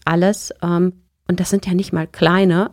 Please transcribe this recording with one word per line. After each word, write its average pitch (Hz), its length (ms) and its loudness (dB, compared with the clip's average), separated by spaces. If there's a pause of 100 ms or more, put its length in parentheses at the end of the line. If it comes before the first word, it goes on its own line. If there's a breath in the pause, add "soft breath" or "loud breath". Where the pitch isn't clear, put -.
alles, 180 560 0
ähm, 175 420 -2 (240)
und 180 120 -2
das 180 100 -4
sind 196 160 -2
ja 180 80 -2
nicht 185 180 -2
mal 160 140 -4
kleine, 180 680 2